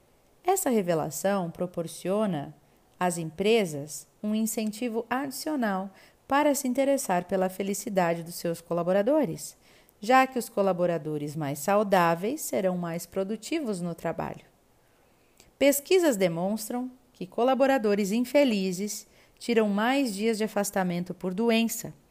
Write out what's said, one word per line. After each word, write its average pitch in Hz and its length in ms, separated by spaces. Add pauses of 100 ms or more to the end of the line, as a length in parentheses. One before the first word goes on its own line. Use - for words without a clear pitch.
(440)
Essa 370 260
revelação 175 800
proporciona 175 1040 (440)
às 180 200
empresas 160 880 (160)
um 214 120
incentivo 220 760
adicional 247 800 (360)
para 285 280
se 262 120
interessar 254 580
pela 185 240
felicidade 185 720
dos 170 140
seus 170 240
colaboradores, 185 960 (440)
já 262 260
que 262 120
os 233 100
colaboradores 165 880
mais 147 220
saudáveis 196 840
serão 190 380
mais 175 260
produtivos 214 760
no 170 140
trabalho. - 520 (1120)
Pesquisas 277 580
demonstram 202 760 (220)
que 180 140
colaboradores 226 840
infelizes 214 920 (320)
tiram 220 300
mais 233 460
dias 214 240
de 220 60
afastamento 185 680
por 185 220
doença, 226 580 (180)